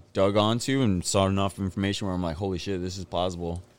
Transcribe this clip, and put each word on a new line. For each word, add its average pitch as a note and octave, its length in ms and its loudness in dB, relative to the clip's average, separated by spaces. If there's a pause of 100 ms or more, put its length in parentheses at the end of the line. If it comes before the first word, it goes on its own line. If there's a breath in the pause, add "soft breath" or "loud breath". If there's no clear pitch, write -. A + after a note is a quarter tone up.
(140)
dug G2+ 240 4
onto A#2 440 2
and F#2+ 220 2
saw G2 220 2
enough G2 320 0
information G2 480 -2
where F#2 80 -2
I'm F2+ 80 -2
like, E2 140 -2
"Holy F#2+ 220 -4
shit, F#2+ 220 -4
this F#2 160 -6
is F#2+ 80 -8
plausible." F2 580 -4 (160)